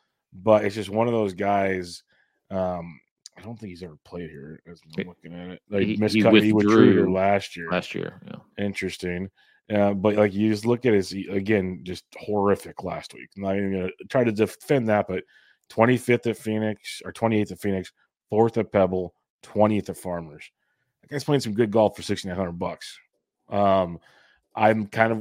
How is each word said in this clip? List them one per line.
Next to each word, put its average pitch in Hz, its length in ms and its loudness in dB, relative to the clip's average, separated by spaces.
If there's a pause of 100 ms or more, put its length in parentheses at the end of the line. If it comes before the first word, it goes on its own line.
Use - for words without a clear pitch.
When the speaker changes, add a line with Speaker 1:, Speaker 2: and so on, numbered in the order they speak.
(340)
Speaker 1:
but 107 320 4
it's 101 100 -4
just 101 140 -6
one 110 180 0
of 120 60 0
those 104 200 0
guys. 95 720 -2 (480)
Um, 90 480 -6 (380)
I 92 40 -20
don't 110 160 -16
think 107 120 -16
he's 87 140 -16
ever 78 200 -16
played 87 260 -14
here 76 400 -18
as 85 140 -20
I'm 80 140 -20
Speaker 2:
He, 95 100 -6
Speaker 1:
looking 85 260 -20
at 87 180 -14
it. - 180 -18
Like, 101 140 0
Speaker 2:
he, - 120 -2
he - 20 -4
Speaker 1:
miscut, 107 460 4
he 107 80 2
withdrew 107 320 6
here 98 120 8
Speaker 2:
withdrew 92 180 2
Speaker 1:
last 98 420 0
year. 82 160 -12
Speaker 2:
last 90 240 -4
year, 50 320 -10
yeah. - 360 -10
Speaker 1:
Interesting. 95 640 -6 (440)
Uh, 101 200 4
but, 104 220 2
like, 104 180 4
you 107 180 2
just 104 140 -2
look 117 200 0
at 117 80 4
his, 95 200 2
again, 95 680 -2
just 90 200 -10 (160)
horrific 101 640 -2
last - 300 -10
week. 60 240 -20
Not 98 180 -4
even 98 160 -2
gonna 92 180 -4 (200)
try 127 160 2
to 117 60 2
defend 110 580 -2
that, 104 180 2
but 92 160 -6 (460)
twenty-fifth 120 580 2
at 107 100 -2
Phoenix, 107 680 -6
or 90 60 -10
twenty-eighth 107 400 0
at 90 80 -12
Phoenix, 95 320 -4 (380)
fourth 113 280 4
at 104 140 -2
Pebble, 92 420 0 (280)
twentieth 104 480 2
at - 80 -12
Farmers. 82 520 -10 (520)
That - 80 -20
guy's 139 140 -8
playing 143 180 2
some 110 120 -6
good 107 180 2
golf 107 240 4
for 104 60 -14
sixty-nine 95 360 -6
hundred 87 220 -4
bucks. 87 380 -8 (520)
Um, 95 500 2 (560)
I'm 110 320 2
kind 113 340 2